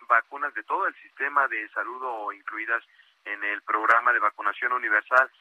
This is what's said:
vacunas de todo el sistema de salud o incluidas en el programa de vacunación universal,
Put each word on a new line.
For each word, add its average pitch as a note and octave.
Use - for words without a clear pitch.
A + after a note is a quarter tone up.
vacunas C#3
de A2
todo F3+
el D3+
sistema C#3
de A2
salud A#2
o G#2+
incluidas A2
en G#2
el G#2
programa A2+
de A#2
vacunación G#2+
universal, B2